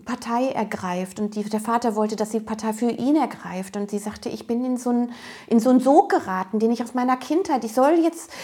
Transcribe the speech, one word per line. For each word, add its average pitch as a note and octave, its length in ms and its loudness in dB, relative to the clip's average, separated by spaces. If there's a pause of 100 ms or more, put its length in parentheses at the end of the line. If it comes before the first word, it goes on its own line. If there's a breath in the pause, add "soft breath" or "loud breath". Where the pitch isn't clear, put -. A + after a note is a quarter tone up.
Partei A#3+ 440 -2
ergreift F#3+ 720 -4
und G#3 140 -4
die, G#3 100 -4
der G#3+ 160 -4
Vater A#3 340 0
wollte, G#3+ 220 0
dass G#3+ 140 -4
sie A3+ 100 -2
Partei A3 320 -6
für A#3 180 0
ihn C4+ 260 0
ergreift F#3+ 600 -4
und G3+ 140 -4
sie G#3 80 -4
sagte, G#3 300 -8
„Ich - 180 -10
bin A#3+ 180 -2
in B3+ 120 -2
so B3 140 -2
'n, A#3+ 220 0 (340 loud breath)
in A3+ 140 6
so B3 100 4
'n B3+ 100 8
Sog D4 300 6
geraten, F#3+ 480 0
den A3+ 120 2
ich A#3+ 120 -2
aus A#3+ 120 -8
meiner B3+ 220 2
Kindheit, D4+ 480 -2
ich A3 100 -8
soll C#4+ 280 6
jetzt - 280 -2 (140 loud breath)